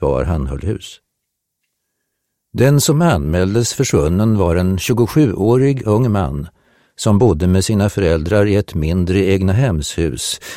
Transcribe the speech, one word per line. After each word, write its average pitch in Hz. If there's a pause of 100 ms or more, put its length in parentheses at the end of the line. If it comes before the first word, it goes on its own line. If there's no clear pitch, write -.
var 67
han 73
höll 69
hus. - (1500)
Den 139
som 156
anmäldes 95
försvunnen 104
var 87
en 92
tjugosjuårig 123
ung 110
man 73 (480)
som 104
bodde 90
med 95
sina 104
föräldrar 92
i 101
ett -
mindre 87
egnahemshus 95 (160)